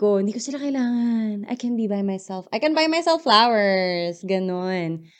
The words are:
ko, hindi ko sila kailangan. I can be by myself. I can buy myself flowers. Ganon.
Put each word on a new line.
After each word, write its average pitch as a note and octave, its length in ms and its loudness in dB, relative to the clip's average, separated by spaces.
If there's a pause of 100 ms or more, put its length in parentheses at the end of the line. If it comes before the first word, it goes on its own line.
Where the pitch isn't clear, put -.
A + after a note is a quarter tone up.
ko, G#3 200 2
hindi G3+ 120 0
ko A#3+ 80 -10
sila C#4 160 -8
kailangan. A#3+ 880 -2
I B3 160 -6
can A#3+ 160 -2
be A3+ 100 -2
by G3+ 140 -2
myself. F#3+ 480 -6
I - 100 -4
can D4+ 140 0
buy D#4+ 160 2
myself E4 340 0
flowers. G3 1000 2
Ganon. F3+ 800 -2 (160)